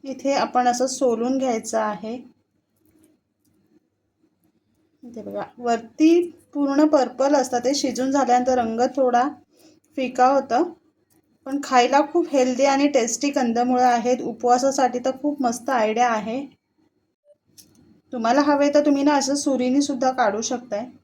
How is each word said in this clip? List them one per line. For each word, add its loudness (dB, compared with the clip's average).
इथे -6
आपण 0
असं 0
सोलून -2
घ्यायचं -4
आहे. -6
इथे -18
बघा, -10
वरती 2
पूर्ण 2
पर्पल 2
असतं, 0
ते 0
शिजून -4
झाल्यानंतर 2
रंग -2
थोडा 2
फिका 0
होतो, 2
पण -6
खायला 4
खूप 0
हेल्दी 2
आणि 2
टेस्टी 0
कंदमुळं 0
आहेत. 0
उपवासासाठी 0
तर -4
खूप -4
मस्त -4
आयडिया 0
आहे. -4
तुम्हाला 0
हवे 2
तर 4
तुम्ही 2
ना 4
असं 0
सुरीने 0
सुद्धा 0
काढू -2
शकताय -6